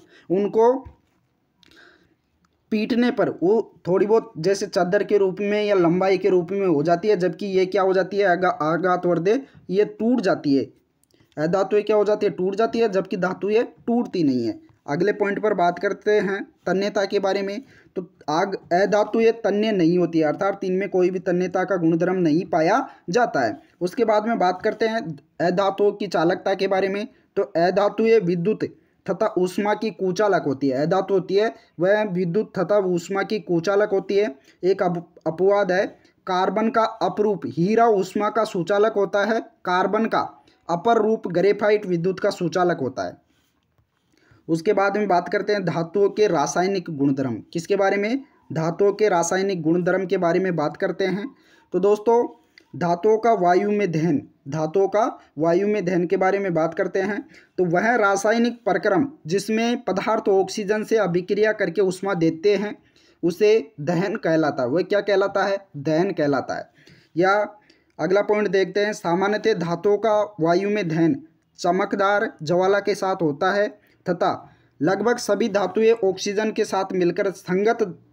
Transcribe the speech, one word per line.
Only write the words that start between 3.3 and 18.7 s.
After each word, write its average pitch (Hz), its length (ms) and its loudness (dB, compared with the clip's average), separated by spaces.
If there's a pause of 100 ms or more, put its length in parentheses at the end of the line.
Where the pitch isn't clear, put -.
थोड़ी 190 180 2
बहुत 220 320 0
जैसे 196 300 -2
चादर 185 360 0
के 208 140 0
रूप 190 220 2
में 208 240 0
या 202 120 2
लंबाई 185 420 4
के 190 120 0
रूप 180 220 2
में 196 160 0
हो 147 160 2
जाती 170 240 0
है, 208 100 4
जबकि 175 280 -2
ये 190 200 2
क्या 190 160 0
हो 190 120 2
जाती 185 240 0
है? 202 80 2
आगा-, 170 360 2
आघात 175 440 0
वर्ध्य, 175 360 2 (280)
ये 196 160 2
टूट 226 360 0
जाती 151 340 0
है। 127 180 -2 (640)
अधातुएं 190 460 0
क्या 214 120 0
हो 208 100 4
जाती 208 200 0
है? 190 60 0
टूट 190 240 -4
जाती 226 240 0
है, 214 100 2
जबकि 190 280 -2
धातुएं 185 460 -2
टूटती 233 600 -4
नहीं 127 240 0
है। 104 120 -6 (280)
अगले 196 260 0
पॉइंट 202 300 -2
पर 214 100 2
बात 175 260 0
करते 196 320 -2
हैं 202 320 0
तन्यता 196 640 -2
के 202 140 -2
बारे 196 220 -2
में। 202 200 -8 (340)
तो 180 160 -10 (180)
आग-, 185 440 -2